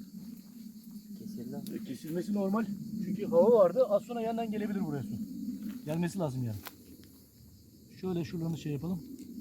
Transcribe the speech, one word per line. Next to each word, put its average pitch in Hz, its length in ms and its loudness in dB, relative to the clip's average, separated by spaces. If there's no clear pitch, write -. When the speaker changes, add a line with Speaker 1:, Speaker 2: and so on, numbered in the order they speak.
Speaker 1:
Kesildi. - 420 -8
Speaker 2:
E, - 100 -8
kesilmesi 165 480 -4
normal. 202 320 2
Çünkü 202 200 -2
hava 208 340 10
vardı. 190 300 8
Az 202 140 4
sonra 233 180 -4
yandan 226 300 0
gelebilir 208 340 0
buraya 147 180 0
su. - 120 -4
Gelmesi 170 340 0
lazım 131 260 0
yani. 107 140 -2
Şöyle 175 240 0
şuralarını 165 320 -2
şey 151 140 -4
yapalım. 160 320 -2